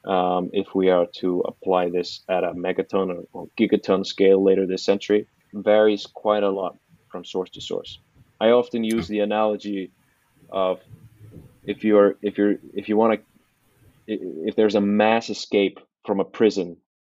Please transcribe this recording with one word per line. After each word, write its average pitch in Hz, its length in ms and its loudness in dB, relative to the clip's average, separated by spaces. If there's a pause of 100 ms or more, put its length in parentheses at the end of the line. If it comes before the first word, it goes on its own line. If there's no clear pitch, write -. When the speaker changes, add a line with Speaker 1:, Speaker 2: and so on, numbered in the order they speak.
Speaker 1:
um, 90 480 0
if 98 220 -6
we 95 160 2
are 87 160 4 (140)
to 90 200 -2
apply 90 500 -2
this 87 380 -6
at 92 160 -2
a 87 80 -4
megaton 92 640 -4
or, 87 180 -12
or 87 160 -14 (100)
gigaton 101 460 0
scale 98 380 4
later 95 240 2
this 92 180 -6
century, 101 420 0 (260)
varies 107 540 2
quite 107 360 -2
a 101 80 2
lot 95 260 -6 (320)
from 90 160 -14
source 92 260 -8
to - 100 -18
source. - 380 -10 (420)
I 110 100 4
often 120 340 2
use 110 220 -2
Speaker 2:
Oh. 104 60 -8
Speaker 1:
the 104 80 -2
analogy 104 720 -2 (580)
of 92 300 -2 (840)
if 101 200 -8
you're, 104 380 4
if 101 140 -4
you're, 104 200 2 (180)
if 101 140 -8
you 107 80 0
wanna, 110 220 2 (920)
i-, 110 100 -6 (300)
if 107 80 -4
there's 107 180 2
a 104 60 2
mass 107 500 2
escape 101 500 -2 (240)
from 101 160 -2
a 95 40 -2
prison 95 520 0 (300)